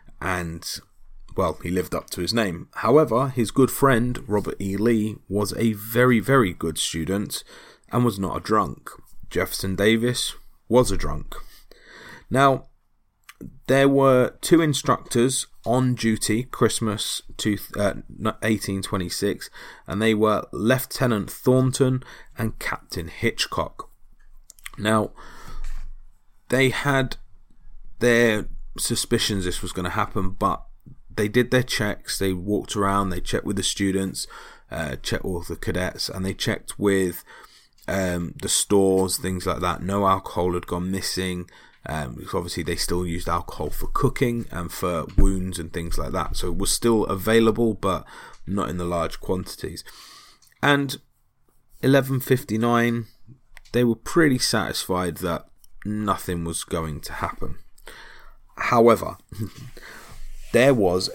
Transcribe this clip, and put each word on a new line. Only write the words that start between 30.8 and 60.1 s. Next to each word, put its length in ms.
they 200
did 220
their 120
checks. 560
They 140
walked 420
around, 340
they 120
checked 240
with 100
the 80
students, 640
uh, 280
checked 260
with 240
the 80
cadets, 540
and 160
they 80
checked 440
with, 460
um, 540
the 80
stores, 640
things 300
like 160
that. 200
No 260
alcohol 480
had 120
gone 240
missing. 580
Um, 300
because 180
obviously 300
they 120
still 300
used 240
alcohol 400
for 180
cooking 640
and 180
for 380
wounds 400
and 140
things 260
like 140
that. 240
So 140
it 80
was 140
still 340
available, 680
but 320
not 240
in 60
the 80
large 380
quantities. 640
And 360
eleven 380
fifty-nine, 840
they 140
were 100
pretty 440
satisfied 800
that 280
nothing 580
was 220
going 340
to 140
happen. 460
However, 580
<laughs> 720